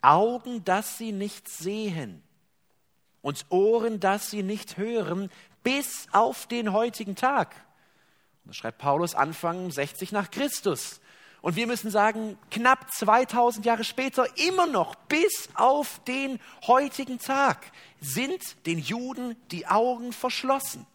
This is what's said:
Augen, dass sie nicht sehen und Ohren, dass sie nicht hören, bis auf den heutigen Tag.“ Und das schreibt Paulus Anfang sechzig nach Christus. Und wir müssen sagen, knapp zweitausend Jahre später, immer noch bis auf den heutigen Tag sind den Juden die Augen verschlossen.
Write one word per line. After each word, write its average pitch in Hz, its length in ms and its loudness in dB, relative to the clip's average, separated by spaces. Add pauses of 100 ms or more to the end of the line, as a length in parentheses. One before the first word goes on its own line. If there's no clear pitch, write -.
Augen, 226 600 4
dass 190 340 0
sie 226 140 -8
nicht 202 380 -6
sehen 165 760 -6 (960)
und 143 280 -6
Ohren, 220 500 4
dass 196 300 0
sie 208 120 -4
nicht 202 360 -6
hören, 202 520 -4 (340)
bis 269 480 -2
auf 233 360 4
den 233 240 -2
heutigen 214 440 0
Tag.“ 254 400 0 (880)
Und - 60 -20
das - 80 -14
schreibt 113 200 -10
Paulus 147 380 0
Anfang 170 560 -2
sechzig 143 400 -6
nach 202 200 -2
Christus. - 680 -4 (400)
Und 165 140 -2
wir 226 120 0
müssen 220 240 -4
sagen, 214 460 2 (140)
knapp 247 420 2
zweitausend 233 720 2
Jahre 226 180 2
später, 262 420 0 (120)
immer 349 300 2
noch 208 280 0
bis - 600 0
auf 269 500 2
den 269 340 -4 (260)
heutigen 262 540 2
Tag 269 520 0 (280)
sind 240 680 -6
den 165 140 0
Juden 240 560 -6 (140)
die 170 180 -8
Augen 240 460 2
verschlossen. 262 800 -2